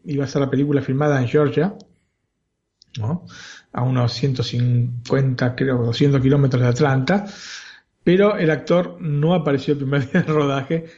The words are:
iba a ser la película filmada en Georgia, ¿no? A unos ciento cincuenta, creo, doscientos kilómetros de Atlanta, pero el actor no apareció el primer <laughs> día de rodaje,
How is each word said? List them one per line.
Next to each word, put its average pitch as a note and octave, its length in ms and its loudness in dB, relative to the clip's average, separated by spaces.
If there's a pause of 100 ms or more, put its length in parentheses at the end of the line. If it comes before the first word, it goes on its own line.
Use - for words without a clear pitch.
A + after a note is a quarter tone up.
iba C#3+ 200 -4
a - 20 -4
ser C#3+ 140 -2
la C3 100 0
película C#3 320 0
filmada C#3 380 0
en A#2+ 80 0
Georgia, D3 480 2 (1200)
¿no? B2 280 -6 (460)
A B2 100 -6
unos B2 300 0
ciento C3 300 -2
cincuenta, B2 1120 0
creo, B2+ 300 -2
doscientos C#3 360 2
kilómetros C3 420 2
de B2 60 4
Atlanta, C#3 580 2 (760)
pero G3+ 340 4
el E3 140 0
actor F3 500 0
no D#3 340 0
apareció D3 400 0
el C#3+ 40 -6
primer C#3 220 0
<laughs> A#2+ 100 -4
día F3 120 2
de D#3+ 100 -2
rodaje, D3 540 -2 (120)